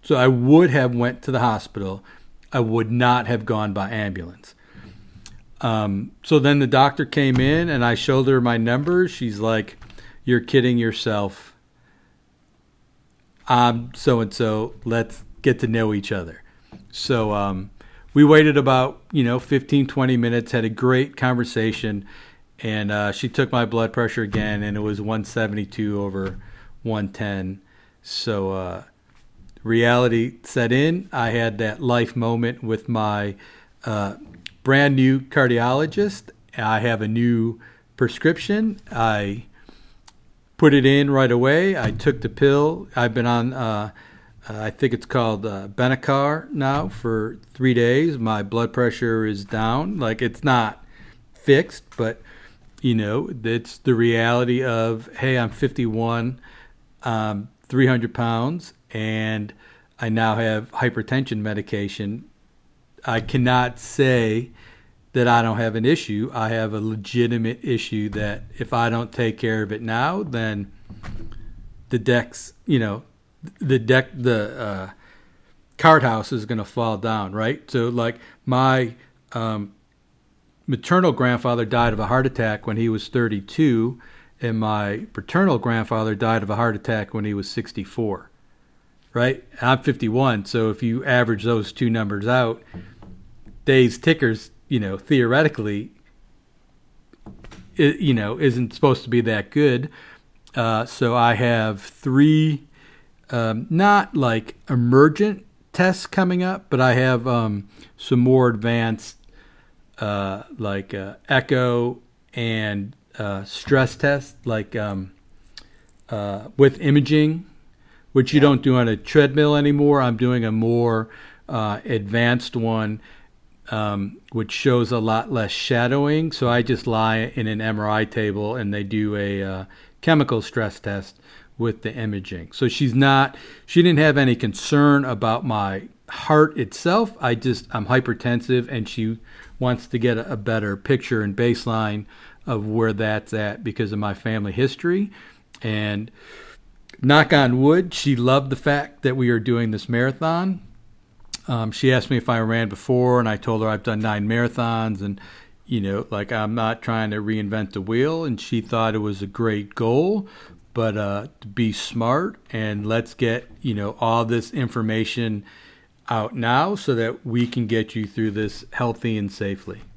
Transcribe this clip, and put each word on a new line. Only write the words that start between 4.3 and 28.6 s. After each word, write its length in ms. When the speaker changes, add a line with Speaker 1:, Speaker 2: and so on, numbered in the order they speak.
Speaker 1:
Um, 520
so 160
then 220
the 60
doctor 380
came 360
in, 280
and 160
I 100
showed 340
her 120
my 180
numbers. 520
She's 300
like, 380
"You're 160
kidding 380
yourself. 760
I'm 460
so-and-so. 800
Let's 400
get 200
to 60
know 280
each 180
other." 300
So, 400
um, 380
we 100
waited 340
about, 440
you 120
know, 160
fifteen, 460
twenty 300
minutes, 360
had 120
a 40
great 480
conversation, 880
and, 340
uh, 200
she 160
took 220
my 140
blood 280
pressure 300
again, 400
and 140
it 40
was 200
one 240
seventy-two 760
over 380
one 260
ten. 540
So, 500
uh, 300